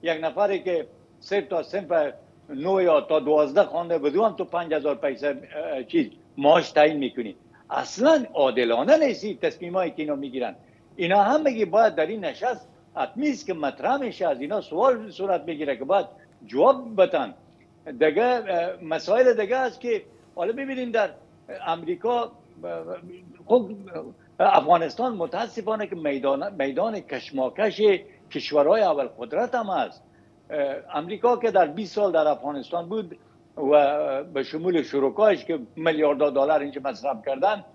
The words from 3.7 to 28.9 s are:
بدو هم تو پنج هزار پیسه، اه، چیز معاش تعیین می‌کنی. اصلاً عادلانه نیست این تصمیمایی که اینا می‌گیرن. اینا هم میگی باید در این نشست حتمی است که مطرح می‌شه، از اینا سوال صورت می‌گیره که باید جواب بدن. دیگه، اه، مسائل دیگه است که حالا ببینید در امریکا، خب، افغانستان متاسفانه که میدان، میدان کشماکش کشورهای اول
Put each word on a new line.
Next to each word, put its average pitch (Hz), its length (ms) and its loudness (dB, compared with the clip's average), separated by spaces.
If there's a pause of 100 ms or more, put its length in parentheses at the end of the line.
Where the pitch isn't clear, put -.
بدو 147 260 0
هم 214 80 2
تو 185 120 -6
پنج 170 300 -4
هزار 151 200 0
پیسه، 143 340 -4
اه، 143 560 -8
چیز 147 260 0 (280)
معاش 156 320 4
تعیین 151 260 4
می‌کنی. 120 400 -6 (340)
اصلاً 247 540 2 (100)
عادلانه 127 640 2 (100)
نیست 196 180 -4
این 208 140 -8
تصمیمایی 175 520 -4
که 156 120 -8
اینا 151 120 -2
می‌گیرن. 127 400 -6 (420)
اینا 190 260 4
هم 277 200 2
میگی 233 220 0
باید 208 300 4
در 156 120 0
این 202 180 -6
نشست 202 440 -6 (260)
حتمی 226 360 -2
است - 160 -6
که 185 80 -4
مطرح 156 420 -2
می‌شه، 220 320 -4
از 131 120 -2
اینا 185 200 -4
سوال 220 500 0
صورت 180 340 -2
می‌گیره 147 320 -4
که 127 80 -8
باید 185 220 2 (400)
جواب 226 500 2
بدن. 170 380 2 (640)
دیگه، 156 240 2
اه، 190 640 -2
مسائل 208 560 2
دیگه 214 160 0
است 262 240 -4
که 226 220 -2 (320)
حالا 180 180 -4
ببینید 254 400 -6
در 214 180 2 (560)
امریکا، 175 680 -4 (1120)
خب، 208 240 2 (680)
افغانستان 190 800 4
متاسفانه 202 680 -6
که 185 100 -10
میدان، 143 580 -2
میدان 165 460 -2
کشماکش 139 800 -4 (500)
کشورهای 151 520 2
اول 151 220 2 (140)